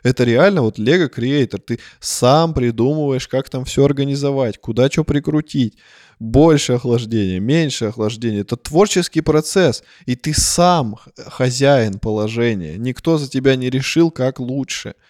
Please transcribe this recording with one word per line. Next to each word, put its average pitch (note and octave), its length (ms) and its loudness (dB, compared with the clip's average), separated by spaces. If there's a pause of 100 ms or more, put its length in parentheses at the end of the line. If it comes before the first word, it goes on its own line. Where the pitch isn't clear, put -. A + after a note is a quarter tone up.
это B2+ 220 2
реально D3 380 4
вот A2 140 -2
Lego C#3+ 320 0
Creator. B2+ 500 -2
Ты - 200 -8 (220)
сам D#3 520 2
придумываешь, B2+ 760 -2
как C3+ 200 -4
там C3 140 -6
всё C#3 220 2
организовать, C#3 720 -2
куда A#2+ 300 0
чё D#3 160 -2
прикрутить. C#3+ 720 -2 (420)
Больше C#3 540 4
охлаждения, A2+ 680 -2
меньше C3+ 460 -2
охлаждения. G#2+ 560 -4
Это A#2 160 -6
творческий F3 640 0
процесс. D#3 600 0 (240)
И B2 120 -4
ты D#3 160 -6
сам E3 600 0
х-, - 160 -20 (180)
хозяин B2+ 720 2
положения. G#2+ 760 -2
Никто B2+ 400 -2
за C#3 120 -6
тебя C3 260 2
не B2+ 140 -4
решил, D3 420 0
как C3 300 -4
лучше. B2+ 520 -8 (160)